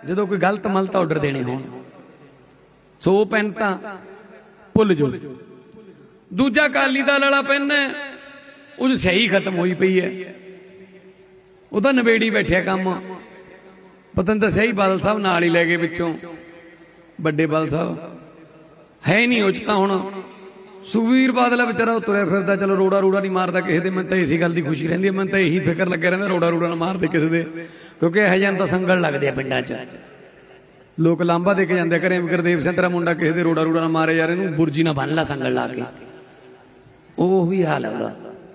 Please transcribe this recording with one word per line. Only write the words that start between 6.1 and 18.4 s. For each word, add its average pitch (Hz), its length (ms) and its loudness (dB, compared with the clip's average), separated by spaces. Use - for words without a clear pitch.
ਦੂਜਾ 269 320 2
ਅਕਾਲੀ 269 360 0
ਦਲ 277 200 2
ਵਾਲਾ 277 200 2
ਪੈਨ 277 300 0
ਹੈ, 277 180 0
ਉਹ 262 100 2
'ਚ 262 40 2
ਸਿਆਹੀ 185 340 2
ਖਤਮ 190 300 0
ਹੋਈ 180 160 0
ਪਈ 185 280 2
ਹੈ, 185 320 -8
ਉਹ 208 100 0
ਤਾਂ 269 120 4
ਨਵੇੜੀ 226 360 4
ਬੈਠਿਆ 185 320 2
ਕੰਮ। 190 540 -2
ਪਤਾ 190 180 2
ਨਹੀਂ 208 80 0
ਤਾਂ 214 80 2
ਸਿਆਹੀ 208 220 2
ਬਾਦਲ 190 280 2
ਸਾਹਿਬ 208 200 0
ਨਾਲ 180 240 2
ਹੀ 170 60 4
ਲੈ 170 160 4
ਗਏ 170 100 2
ਵਿੱਚੋਂ, 170 420 -2
ਵੱਡੇ 156 240 0
ਬਾਦਲ 156 240 0
ਸਾਹਿਬ 165 500 -6